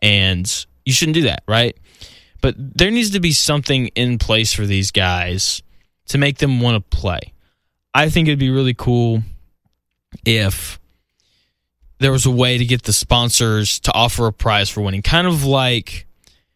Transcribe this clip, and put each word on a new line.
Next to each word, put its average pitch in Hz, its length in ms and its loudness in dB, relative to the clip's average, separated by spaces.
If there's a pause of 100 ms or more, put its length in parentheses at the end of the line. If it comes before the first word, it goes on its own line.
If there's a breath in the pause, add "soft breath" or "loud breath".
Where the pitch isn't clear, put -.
and 95 680 2 (180)
you 131 80 0
shouldn't 156 220 0
do 165 80 2
that, 107 240 -2
right? 113 300 0 (640 loud breath)
But 131 160 0
there 139 340 0
needs 233 200 0
to 196 100 -2
be 170 120 2
something 139 560 0
in 123 300 -2
place 110 340 0
for 107 140 -2
these 98 260 0
guys 90 720 -2 (460)
to 135 100 0
make 143 200 0
them 135 220 0
wanna 120 200 0
play. - 520 -6 (600)
I 147 160 2
think 160 200 2
it'd 147 100 2
be 135 120 0
really 131 240 0
cool 117 480 0 (1000)
if 104 540 -2 (1200)
there 135 140 2
was 131 140 2
a 131 40 2
way 123 280 2
to 123 60 0
get 120 180 -2
the 107 100 -4
sponsors 113 880 0
to - 120 -2
offer 117 340 0
a 110 60 0
prize 104 360 0
for - 140 -6
winning. 98 200 -4
Kind 170 240 2
of 160 180 0
like, 131 600 -2 (500 soft breath)